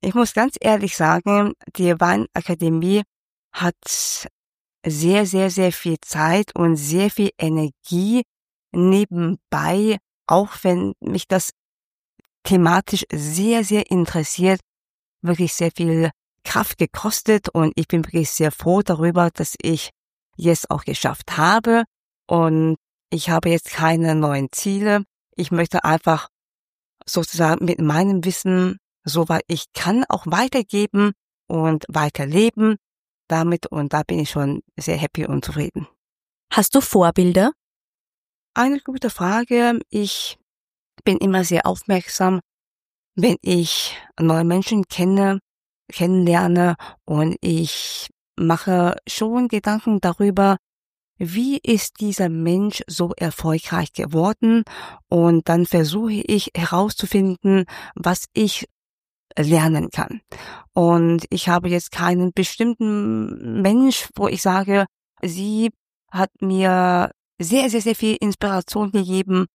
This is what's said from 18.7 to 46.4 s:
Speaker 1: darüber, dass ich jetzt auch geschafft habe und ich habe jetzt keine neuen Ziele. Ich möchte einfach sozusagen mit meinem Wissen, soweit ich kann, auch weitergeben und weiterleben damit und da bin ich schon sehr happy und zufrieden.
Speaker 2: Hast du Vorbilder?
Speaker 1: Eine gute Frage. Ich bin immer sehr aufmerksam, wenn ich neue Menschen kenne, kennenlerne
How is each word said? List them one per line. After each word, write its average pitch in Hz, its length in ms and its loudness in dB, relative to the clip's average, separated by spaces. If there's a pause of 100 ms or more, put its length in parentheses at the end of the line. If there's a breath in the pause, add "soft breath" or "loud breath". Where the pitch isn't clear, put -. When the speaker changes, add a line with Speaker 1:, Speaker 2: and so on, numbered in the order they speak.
Speaker 1:
darüber, 170 500 2
dass - 280 -8
ich - 300 -2 (460)
jetzt 170 340 0
auch 151 140 -4
geschafft - 520 -6
habe 220 480 2 (420)
und 160 500 2 (340)
ich 170 200 -4
habe 165 200 0
jetzt 165 200 -2
keine 160 440 0
neuen 143 380 0
Ziele. 202 500 0 (320)
Ich - 160 -4
möchte 170 340 0
einfach 160 440 0 (760)
sozusagen 165 600 -2
mit 175 160 -2
meinem 165 440 2
Wissen, 185 540 0 (260)
soweit 160 440 0
ich - 240 -6
kann, 226 360 0
auch - 180 -2
weitergeben 202 840 0 (360)
und 160 400 0
weiterleben 175 880 0 (520)
damit 165 380 0
und 147 260 -6
da 151 100 0
bin 170 160 -4
ich 151 120 -2
schon 143 320 -2 (140)
sehr 160 200 -4
happy 151 300 -6
und 139 180 -4
zufrieden. 147 420 -6 (680)
Speaker 2:
Hast - 220 0
du 277 60 6
Vorbilder? 180 720 4 (1000)
Speaker 1:
Eine 269 260 0
gute 262 300 -6
Frage. 240 680 0 (120)
Ich - 480 -6 (640)
bin 190 140 2
immer 190 260 2
sehr 170 220 0
aufmerksam, 185 720 -2 (760)
wenn 185 280 2
ich - 540 -2 (220 loud breath)
neue 165 260 2
Menschen 190 440 0
kenne, 196 520 0 (520)
kennenlerne 175 840 2 (300 loud breath)